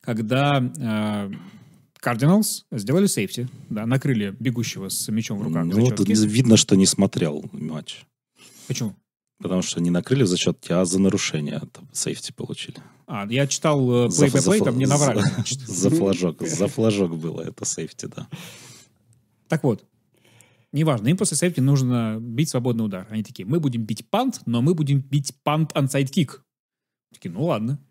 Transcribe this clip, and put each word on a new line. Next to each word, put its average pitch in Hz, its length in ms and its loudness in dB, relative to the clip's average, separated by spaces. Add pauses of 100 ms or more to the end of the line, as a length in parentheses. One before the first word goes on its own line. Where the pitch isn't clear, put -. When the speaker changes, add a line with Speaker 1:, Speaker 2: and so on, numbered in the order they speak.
Speaker 1:
когда, 127 600 0 (160)
э, 107 540 -2 (680)
Кардиналс 147 720 2
сделали 139 360 0
сейфти, 120 400 -2 (220)
да, 110 160 -4
накрыли 117 540 0
бегущего 113 500 -4
с - 220 -6
мячом 110 280 -4
в - 20 -6
руках 82 240 -2
Speaker 2:
Ну, 85 60 -2
Speaker 1:
зачетки. 113 240 4
Speaker 2:
тут 123 140 0
видно, 107 480 6
что - 180 4
не 95 100 6
смотрел 87 680 0
матч. - 520 -12 (640)
Speaker 1:
Почему? 113 280 -4 (460)
Speaker 2:
Потому 90 220 0
что - 180 -4
не 87 80 2
накрыли 127 340 2
в - 40 4
зачетке, 90 480 0
а 92 100 4
за 92 140 0
нарушение 78 600 0 (140)
там - 180 -20
сейфти - 400 -6
получили. - 460 -12 (300)
Speaker 1:
А, 104 220 -6
я 135 180 0
читал, 127 580 2
э, 113 60 2
Speaker 2:
За 139 160 4
Speaker 1:
play-by-play, 104 320 2
Speaker 2:
фла-, 113 60 2
Speaker 1:
там 123 120 0
не 131 80 2
Speaker 2:
за 131 80 2
Speaker 1:
наврали, 139 280 2
Speaker 2:
фла-, 117 140 2
Speaker 1:
значит. - 240 -4
Speaker 2:
<laughs> 123 80 -14
за 95 220 0
флажок, 92 580 0
за 82 200 -2
флажок 101 500 0
было 82 240 -8
это - 240 -10
сейфти, - 400 -8 (100)
да. - 120 -14 (1200)
Speaker 1:
Так 160 160 -2
вот, 117 200 0 (880)
неважно, 139 380 2
им 180 80 4
после 190 200 -2
сейфти 175 240 0
нужно 123 580 2
бить 120 300 -2
свободный 120 360 0
удар. 92 240 -6
Они 107 140 -4
такие: - 240 -12
"Мы 160 120 0
будем 123 240 -2
бить 107 260 -8
пант, 247 360 -2
но 120 160 0
мы 165 140 4
будем 143 240 2
бить 139 340 -2 (100)
пант 151 300 0
ансайд 139 380 0
кик". - 320 -2 (680)
Такие: - 180 -14
"Ну 104 140 -4
ладно". 131 340 -2 (120)